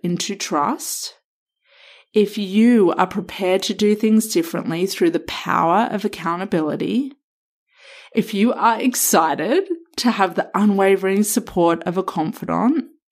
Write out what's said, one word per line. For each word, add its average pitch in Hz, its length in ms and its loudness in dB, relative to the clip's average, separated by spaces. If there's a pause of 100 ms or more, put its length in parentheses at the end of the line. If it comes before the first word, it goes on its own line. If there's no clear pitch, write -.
into 175 320 -4
trust, - 840 -4 (960)
if 208 240 2
you 208 600 4
are 185 100 2
prepared 185 560 -2
to 208 100 -4
do 208 220 2
things 220 360 2
differently 170 540 -2
through 190 240 0
the 165 120 -2
power 170 720 0
of 208 140 -4
accountability, 180 1080 -4 (1000)
if - 200 -2
you 214 200 2
are 220 260 0
excited 202 840 2 (320)
to 247 160 0
have 190 240 0
the - 180 -2
unwavering 196 720 2
support 170 600 0
of 175 140 -4
a 185 60 0
confidant, 190 840 -2 (260)